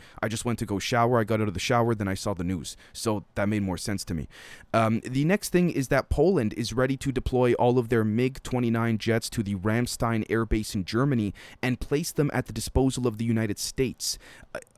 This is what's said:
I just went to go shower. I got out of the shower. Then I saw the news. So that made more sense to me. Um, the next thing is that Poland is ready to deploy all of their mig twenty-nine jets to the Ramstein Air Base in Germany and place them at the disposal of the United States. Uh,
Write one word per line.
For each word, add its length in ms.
I 60
just 160
went 160
to 60
go 120
shower. 400
I 60
got 160
out 80
of 60
the 40
shower. 380
Then 100
I 80
saw 180
the 120
news. 320
So 320
that 140
made 160
more 120
sense 280
to 100
me. 140
Um, 280
the 240
next 240
thing 200
is 200
that 220
Poland 440
is 180
ready 260
to 120
deploy 440
all 260
of 80
their 160
mig 400
twenty-nine 540
jets 320
to 120
the 140
Ramstein 760
Air 160
Base 300
in 80
Germany 500
and 200
place 320
them 200
at 140
the 60
disposal 560
of 100
the 60
United 340
States. 580
Uh, 60